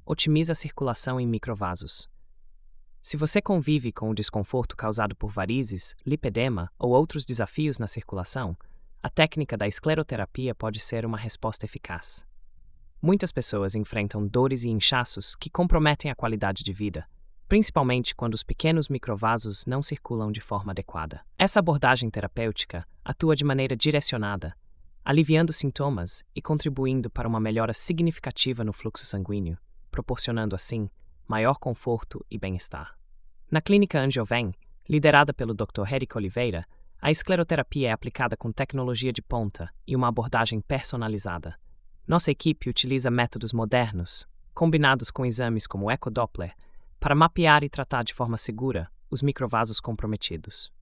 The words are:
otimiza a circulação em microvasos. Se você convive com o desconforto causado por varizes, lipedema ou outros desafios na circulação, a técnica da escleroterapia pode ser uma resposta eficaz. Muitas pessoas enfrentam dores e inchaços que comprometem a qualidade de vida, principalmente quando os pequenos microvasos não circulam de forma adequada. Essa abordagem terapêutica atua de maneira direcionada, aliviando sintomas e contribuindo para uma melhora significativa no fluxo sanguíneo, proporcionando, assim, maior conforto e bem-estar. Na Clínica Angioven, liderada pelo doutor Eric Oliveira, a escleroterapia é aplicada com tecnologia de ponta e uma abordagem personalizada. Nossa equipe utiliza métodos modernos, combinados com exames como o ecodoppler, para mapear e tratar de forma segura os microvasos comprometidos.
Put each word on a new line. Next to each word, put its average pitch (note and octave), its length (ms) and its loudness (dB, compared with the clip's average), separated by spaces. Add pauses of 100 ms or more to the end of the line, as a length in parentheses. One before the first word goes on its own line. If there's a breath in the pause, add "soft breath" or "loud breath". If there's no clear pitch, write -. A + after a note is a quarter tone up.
otimiza D#3+ 460 2
a - 20 0
circulação C3 680 2
em B2 60 -2
microvasos. G#2+ 840 -4 (920)
Se - 160 2
você D#3 240 6
convive D3+ 500 2
com A2 160 -6
o A2 60 0
desconforto A2 600 0
causado G#2+ 400 -2
por G#2+ 160 -6
varizes, G#2 640 -2 (120)
lipedema A#2 720 -2
ou B2 140 2
outros D3 340 2
desafios B2+ 520 0
na A2+ 80 -2
circulação, G2 720 -2 (460)
a - 80 -6
técnica D#3 480 0
da G2+ 80 -2
escleroterapia B2+ 880 -2
pode G#2+ 260 -6
ser A2+ 240 0
uma A2+ 140 -4
resposta A2 480 -4
eficaz. - 600 -8 (720)
Muitas F3+ 300 4
pessoas G2+ 440 0
enfrentam G#2 520 -2
dores B2+ 380 0
e A#2+ 60 0
inchaços A2+ 640 2
que - 160 -10
comprometem D3+ 600 2
a B2 40 -6
qualidade G#2 480 -2
de G2+ 100 -2
vida, G2 340 -6 (400)
principalmente B2+ 680 2
quando - 180 -2
os - 100 -2
pequenos D#3+ 460 0
microvasos A2 760 -2
não C3 160 -2
circulam A2 500 -2
de A2 80 -6
forma G2+ 320 -6
adequada. E2 480 -8 (180)
Essa F#3+ 200 6
abordagem C3 500 2
terapêutica G#2+ 800 -6 (160)
atua D#3+ 300 0
de C#3+ 100 0
maneira C3+ 320 0
direcionada, G#2 800 0 (480)
aliviando D#3 480 4
sintomas C3+ 720 -2 (100)
e - 60 -6
contribuindo C3 680 -2
para A#2 180 -4
uma A2+ 120 0
melhora A2 320 0
significativa C3+ 880 0
no G#2+ 100 -2
fluxo - 320 -6
sanguíneo, F#2+ 540 -4 (320)
proporcionando, A2+ 640 -2
assim, G#2 340 2 (380)
maior A2+ 320 2
conforto - 720 -6
e A2 80 -10
bem-estar. F#2 580 -6 (540)
Na D#3 100 2
Clínica G3+ 400 4
Angioven, A#2+ 540 0 (340)
liderada D3 460 6
pelo A#2 180 -4
doutor G#2 400 -2
Eric B2+ 240 -4
Oliveira, G2+ 480 -2 (360)
a D3 100 2
escleroterapia D#3 760 2
é A2 40 0
aplicada A#2+ 440 -4
com A2+ 160 -6
tecnologia B2 600 -2
de - 80 -6
ponta G#2 480 -4 (180)
e C3 100 -2
uma B2+ 120 2
abordagem A2+ 520 0
personalizada. G#2+ 960 -4 (480)
Nossa D#3+ 240 6
equipe D3+ 400 0
utiliza C3 400 0
métodos A#2 420 0
modernos, A2 720 0 (300)
combinados D3 560 4
com C3 160 -4
exames A2+ 400 0
como G2 200 -4
o A2 40 0
ecodoppler, A2+ 640 -4 (460)
para C#3+ 160 2
mapear D#3 480 6
e C#3 40 -4
tratar B2+ 360 -2
de - 100 -6
forma A#2 220 -2
segura A2 520 0 (220)
os C3 120 -2
microvasos A#2 580 0
comprometidos. - 880 -6 (120)